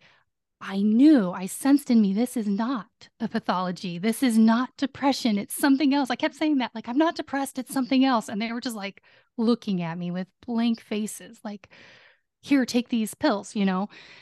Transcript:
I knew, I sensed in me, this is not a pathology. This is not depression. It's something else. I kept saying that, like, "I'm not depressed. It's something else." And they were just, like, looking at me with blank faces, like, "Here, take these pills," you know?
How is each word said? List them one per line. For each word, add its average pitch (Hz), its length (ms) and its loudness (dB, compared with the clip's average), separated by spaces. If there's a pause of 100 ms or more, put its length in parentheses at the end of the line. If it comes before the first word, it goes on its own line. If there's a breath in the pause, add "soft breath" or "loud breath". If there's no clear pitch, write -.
(600 soft breath)
I 196 200 -6
knew, 220 500 6
I 190 140 -8
sensed 277 460 2
in 226 100 6
me, 196 120 2
this 233 220 0
is 214 120 -2
not 220 400 -2 (320)
a 226 100 -4
pathology. 180 680 -4
This 220 260 -2
is 226 140 4
not 226 400 4
depression. 262 600 -2
It's - 180 -8
something 277 380 2
else. 285 160 0
I 247 60 -2
kept 302 200 -4
saying 302 220 0
that, 240 160 -2
like, 220 160 -12
"I'm 240 80 -2
not 320 180 2
depressed. 277 440 -6
It's 254 140 -10
something 262 300 2
else." 254 260 2
And 220 120 -6
they 233 100 -6
were 240 100 -8
just, 233 140 -6
like, 196 280 -12 (340 soft breath)
looking 220 440 0
at 165 160 -6
me 175 140 -6
with 180 160 -6 (180)
blank 233 360 -2
faces, 214 640 -8
like, 208 240 -14 (720 loud breath)
"Here, 269 240 2
take 247 240 -2
these 220 240 -2
pills," - 420 -2
you 202 80 0
know? 190 240 0 (340 loud breath)